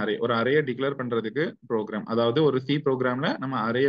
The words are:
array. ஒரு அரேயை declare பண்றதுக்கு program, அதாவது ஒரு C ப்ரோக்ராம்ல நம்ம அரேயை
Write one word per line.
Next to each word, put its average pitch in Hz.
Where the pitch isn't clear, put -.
array. 104
ஒரு 120
அரேயை 139
declare 135
பண்றதுக்கு 120
program, 107
அதாவது 117
ஒரு 127
C 139
ப்ரோக்ராம்ல 127
நம்ம 135
அரேயை 127